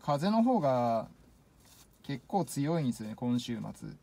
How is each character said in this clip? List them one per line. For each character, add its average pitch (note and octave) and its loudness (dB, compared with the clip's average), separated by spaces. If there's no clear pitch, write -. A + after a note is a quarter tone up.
風 D3 2
の A3+ 4
方 B3 4
が A#2+ 2
結 C#3 -6
構 F#3 0
強 D#3 0
い D3+ 0
ん B2 2
で - -2
す - -8
よ G#2+ -8
ね、 A2 -10
今 B2 0
週 A#2+ -6
末。 G#2 -12